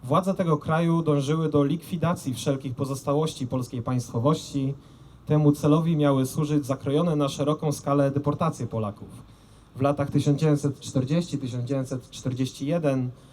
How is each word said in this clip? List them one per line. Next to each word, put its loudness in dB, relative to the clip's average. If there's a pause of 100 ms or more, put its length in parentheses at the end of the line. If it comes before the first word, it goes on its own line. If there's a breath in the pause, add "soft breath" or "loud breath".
Władze 2
tego 2
kraju 2
dążyły 2
do 4
likwidacji -2
wszelkich -2
pozostałości -2
polskiej -4
państwowości. 0 (520 loud breath)
Temu 4
celowi 4
miały 4
służyć -2
zakrojone 0
na 2
szeroką -2
skalę 2
deportacje -2
Polaków. -6 (680 loud breath)
W -6
latach 0
tysiąc 2
dziewięćset 2
czterdziesty -2
tysiąc -4
dziewięćset -4
czterdzieści -4
jeden 0 (220 loud breath)